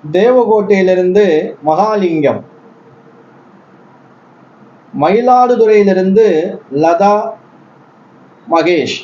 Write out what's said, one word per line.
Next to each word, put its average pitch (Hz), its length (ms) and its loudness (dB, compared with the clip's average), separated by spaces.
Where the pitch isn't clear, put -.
தேவகோட்டையிலிருந்து 202 1120 2
மகாலிங்கம், 160 760 -2
மயிலாடுதுறையிலிருந்து 214 1300 2
லதா 170 400 0
மகேஷ் 165 540 -2